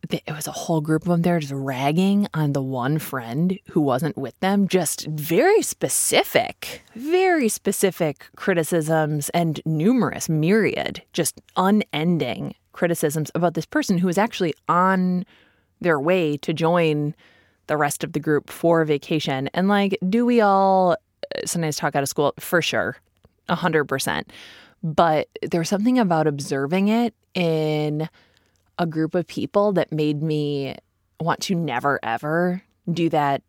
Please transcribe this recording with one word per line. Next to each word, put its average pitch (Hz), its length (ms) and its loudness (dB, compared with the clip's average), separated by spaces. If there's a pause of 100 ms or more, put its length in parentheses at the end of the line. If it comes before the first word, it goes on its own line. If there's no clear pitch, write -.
they, - 200 -4
it - 40 -8
was 156 160 -8
a - 40 -10
whole - 280 -2
group 156 220 0
of - 80 -6
them 170 140 2
there 175 160 2
just 143 120 -6
ragging 147 840 0
on 151 180 0
the 139 80 0
one 131 380 -2
friend 143 600 -4 (120)
who 165 100 2
wasn't 135 340 0
with 135 240 -8
them. 196 280 2
Just 175 400 0
very 196 560 2
specific, - 1200 -2 (120)
very 320 540 2
specific - 840 -2
criticisms 156 960 0
and 165 360 0
numerous, 165 640 0
myriad, 165 720 0 (100)
just - 300 -4 (160)
unending 165 960 0 (200)
criticisms 160 600 -2
about 165 220 0
this 165 100 -4
person 240 320 0
who 180 80 2
was 180 140 0
actually 196 340 0 (160)
on 180 560 2 (560)
their 156 180 2
way 156 380 2
to - 160 -4
join 160 640 2 (500)
the 151 100 -2
rest 143 280 -2
of 165 100 -8
the 156 60 -2
group 147 320 0
for 165 340 2
vacation. 143 680 -2
And, 185 140 2
like, 202 300 2 (100)
do 233 180 2
we 240 140 4
all, 190 520 4
uh, - 540 -6
sometimes 160 300 -2
talk 151 200 -4
out 143 80 2
of 139 40 -2
school? 143 320 0
For 175 220 0
sure. 110 340 -2 (540)
A 170 60 2
hundred 160 300 0
percent. - 460 -4 (520)
But 160 440 2 (140)
there 170 180 -2
was 160 80 -2
something 233 320 2
about 165 280 2
observing 143 600 -2
it 226 260 0 (200)
in 156 760 -2 (720)
a 175 60 0
group 160 300 -4
of 175 100 0
people 202 480 0
that 170 180 0
made 151 300 0
me 147 540 -4 (440)
want 160 220 -2
to 190 140 -2
never, 139 480 -2
ever 165 580 -2 (320)
do 165 160 0
that 147 400 0